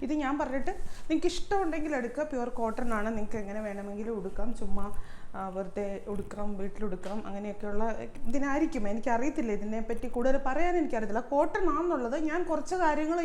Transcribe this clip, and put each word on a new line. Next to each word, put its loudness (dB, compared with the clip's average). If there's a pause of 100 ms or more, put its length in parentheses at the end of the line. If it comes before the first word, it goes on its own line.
ഇത് -4
ഞാൻ -2
പറഞ്ഞിട്ട് 0 (340)
നിങ്ങൾക്ക് 2
ഇഷ്ടമുണ്ടെങ്കിൽ 0
എടുക്കുക. -4
പ്യുവർ -2 (100)
കോട്ടൺ 0 (100)
ആണ്, 0
നിങ്ങൾക്ക് 0
എങ്ങനെ -6
വേണമെങ്കിലും -6
ഉടുക്കാം. 2 (120)
ചുമ്മാ, 6 (520)
ആ, -4 (160)
വെറുതെ -4 (280)
ഉടുക്കാം, -4 (140)
വീട്ടിലുടുക്കാം, -2 (100)
അങ്ങനെയൊക്കെയുള്ള 0 (460)
ഇതിനായിരിക്കും. 2
എനിക്കറിയത്തില്ല, 2
ഇതിനെപ്പറ്റി -2
കൂടുതൽ 6 (100)
പറയാൻ 2
എനിക്കറിയത്തില്ല. 0 (120)
കോട്ടൺ 2 (120)
ആണെന്നുള്ളത് 0 (140)
ഞാൻ 0
കുറച്ച് 0
കാര്യങ്ങൾ 2